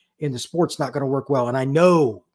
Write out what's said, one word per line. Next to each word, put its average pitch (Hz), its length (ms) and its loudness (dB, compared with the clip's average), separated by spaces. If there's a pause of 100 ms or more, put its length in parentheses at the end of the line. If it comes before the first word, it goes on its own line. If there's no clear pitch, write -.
(200)
and 147 140 -4
the 120 60 -8
sport's - 400 -4
not 135 120 -4
gonna 139 160 -4
work 135 220 -4
well. 127 180 2
And 123 100 -2
I 131 60 -2
know 147 720 2